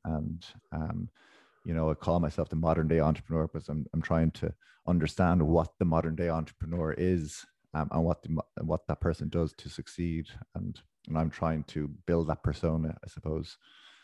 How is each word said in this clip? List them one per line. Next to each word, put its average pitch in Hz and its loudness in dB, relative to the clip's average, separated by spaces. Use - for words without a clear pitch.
And, 80 -4
um, 80 -4
you 85 -4
know, 80 2
I - 4
call 87 2
myself 80 -2
the 80 -4
modern 80 4
day 80 4
entrepreneur 78 2
because - -10
I'm, 76 -4
I'm 80 0
trying 80 2
to 80 -4
understand 87 4
what 80 4
the 90 2
modern 82 2
day 85 -2
entrepreneur 80 -2
is, 87 0
um, 76 -2
and 80 2
what 82 2
the - -8
mo-, 80 -2
what 80 -2
that 80 -2
person - 0
does 82 0
to - -16
succeed. 82 -4
And, 92 -8
and 78 -2
I'm 80 2
trying 80 -2
to 76 -4
build 85 2
that 78 -2
persona, 80 0
I - -12
suppose. - -6